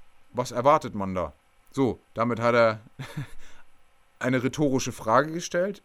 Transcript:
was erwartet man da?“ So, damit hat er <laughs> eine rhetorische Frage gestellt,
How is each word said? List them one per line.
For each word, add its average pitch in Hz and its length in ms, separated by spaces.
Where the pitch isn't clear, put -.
was 123 180
erwartet 123 420
man 98 200
da?“ 85 180
So, 131 280
damit 117 280
hat 120 140
er 113 260
<laughs> - 1200
eine 127 240
rhetorische 131 500
Frage 127 400
gestellt, 175 520